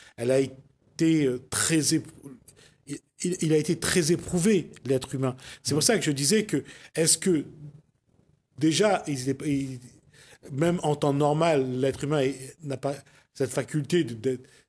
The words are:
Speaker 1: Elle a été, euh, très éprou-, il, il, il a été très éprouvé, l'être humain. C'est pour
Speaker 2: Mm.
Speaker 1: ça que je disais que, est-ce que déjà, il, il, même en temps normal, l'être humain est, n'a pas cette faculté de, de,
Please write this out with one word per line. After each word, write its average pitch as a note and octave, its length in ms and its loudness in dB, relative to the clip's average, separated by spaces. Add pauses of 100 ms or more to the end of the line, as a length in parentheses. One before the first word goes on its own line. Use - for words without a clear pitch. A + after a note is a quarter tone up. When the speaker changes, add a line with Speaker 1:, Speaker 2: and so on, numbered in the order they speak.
(160)
Speaker 1:
Elle A#2+ 160 0
a C3+ 80 4
été, - 840 0
euh, B2+ 120 -2 (100)
très D#3+ 460 0
éprou-, - 380 -6 (560)
il, D3 100 -10 (240)
il, F3+ 180 -2
il D#3 120 2
a D#3 40 6
été D#3 220 2
très E3 320 2
éprouvé, F3 600 0 (120)
l'être C3 300 -2
humain. C3 220 -2 (260)
C'est - 120 -2
pour D3 40 2
Speaker 2:
Mm. D3+ 40 2
Speaker 1:
ça G#3+ 160 4
que C#3+ 60 -4
je D#3 60 0
disais C#3+ 340 2
que, D3+ 200 -2 (320)
est-ce D#3+ 220 4
que E3+ 280 2 (1120)
déjà, D#3+ 480 2
il, C3+ 300 -4 (100)
il, C3+ 340 -4 (680)
même E3+ 320 0
en D3 140 2
temps C#3+ 180 2
normal, D3 640 2
l'être C3 240 -2
humain D3 180 0
est, C3 420 -4
n'a C#3 140 -8
pas C#3 200 -4 (360)
cette C3 180 -2
faculté D3+ 520 0
de, A#2 120 -8
de, B2+ 260 -4 (280)